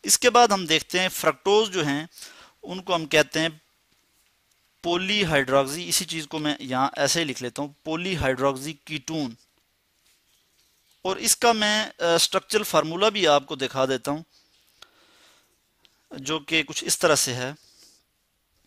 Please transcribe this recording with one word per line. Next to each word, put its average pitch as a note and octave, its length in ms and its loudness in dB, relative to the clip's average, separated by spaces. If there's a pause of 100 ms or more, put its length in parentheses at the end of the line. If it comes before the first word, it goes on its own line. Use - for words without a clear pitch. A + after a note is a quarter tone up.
इसके A#3+ 260 4
बाद A#3 220 6
हम F#3+ 140 -2
देखते D#3+ 340 0
हैं F#3 80 0
फ्रक्टोज F#3+ 600 2
जो F3+ 120 -2
हैं, D3 260 -2 (540)
उनको F#3 320 -6
हम D#3+ 120 -2
कहते D3+ 340 2
हैं D#3 200 -4 (1300)
polyhydroxy। D#3+ 920 2
इसी F3 260 -4
चीज D#3+ 220 -8
को D#3+ 120 -8
मैं D3+ 220 -4
यहाँ C3 380 -2
ऐसे C#3+ 200 0
ही E3 60 -2
लिख C3 180 -8
लेता B2 200 -8
हूँ, C#3+ 120 -12 (140)
polyhydroxy C#3+ 880 -2 (160)
ketone। D3+ 420 -6 (1700)
और F#3 140 -2
इसका A#3 340 2
मैं, G#3+ 400 0
अ, E3+ 240 0
स्ट्रक्चरल G3 460 0
फार्मूला E3+ 480 0
भी G3 160 0
आपको C#3+ 300 2
दिखा C3+ 300 -2
देता C3 240 -2
हूँ, D#3 140 -6 (2000)
जो D3+ 200 -6
कि D#3+ 220 0
कुछ D3+ 220 -8
इस - 160 -2
तरह D#3+ 140 4
से C3+ 180 0
है। B2+ 240 -6 (1120)